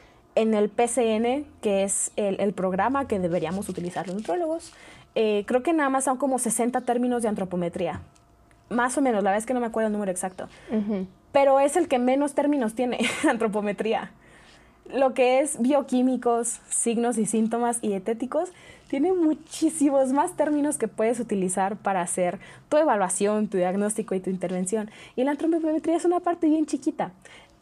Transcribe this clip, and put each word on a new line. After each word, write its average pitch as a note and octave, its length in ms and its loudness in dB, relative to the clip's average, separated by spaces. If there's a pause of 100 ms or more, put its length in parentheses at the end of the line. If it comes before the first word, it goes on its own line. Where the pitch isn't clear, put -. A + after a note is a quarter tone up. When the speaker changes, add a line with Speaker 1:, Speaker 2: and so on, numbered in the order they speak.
(360)
Speaker 1:
en A3 180 2
el G#3 160 2
P A#3+ 180 2
C A3+ 280 2
N, B3 300 0 (160)
que G3 220 0
es - 340 -4
el, G3+ 220 -2
el G3 140 0
programa G3 540 0
que G#3 120 0
deberíamos F3+ 500 -2
utilizar F3 380 -6
los F#3 100 -8
nutrólogos, E4 560 -4 (420)
eh, G#3+ 300 2
creo B3 160 0
que E4+ 120 0
nada D4 160 2
más C4+ 160 0
son B3+ 120 0
como C4 220 0
sesenta B3 420 0
términos B3 400 0
de A3+ 80 -2
antropometría. F3+ 720 -4 (680)
Más B3 280 0
o D4+ 40 2
menos, A3+ 220 2
la G3+ 60 2
verdad G3 80 2
es A3 80 -4
que C#4 80 -4
no B3 60 0
me A#3+ 80 -2
acuerdo A3 200 -2
el G#3 60 0
número G#3 180 -2
exacto. F#3 380 -8 (220)
Speaker 2:
Ujú. G#3 340 -2 (260)
Speaker 1:
Pero C#4 280 6
es C#4+ 180 2
el E4+ 100 2
que C4 120 2
menos C4+ 340 2
términos C#4+ 400 0
tiene, B3 240 -2 (180)
<laughs> D#4 140 0
antropometría. G#3 800 -2 (840)
Lo C4 220 2
que B3+ 260 4
es C#4+ 220 -2
bioquímicos, B3+ 1000 0 (100)
signos A#3 500 -2
y G#3+ 80 2
síntomas A#3 540 0
y A3 80 -2
dietéticos, A#3+ 640 -4 (380)
tiene D4 240 2
muchísimos D4 1000 2
más E4 220 2
términos D4 420 0
que A3 100 -2
puedes A3+ 320 0
utilizar G3 580 -2
para G3 240 0
hacer F3+ 380 -2 (300)
tu D4+ 80 4
evaluación, G#3+ 680 2
tu G3 100 -2
diagnóstico G3 580 0
y F#3 40 -2
tu F#3 120 -6
intervención. F#3 580 -4 (260)
Y B3 80 0
la C#4+ 80 2
antropometría D#4+ 640 0
es E4+ 100 -2
una F4 140 2
parte E4+ 280 0
bien D#4 180 4
chiquita. C#4+ 460 -4 (500)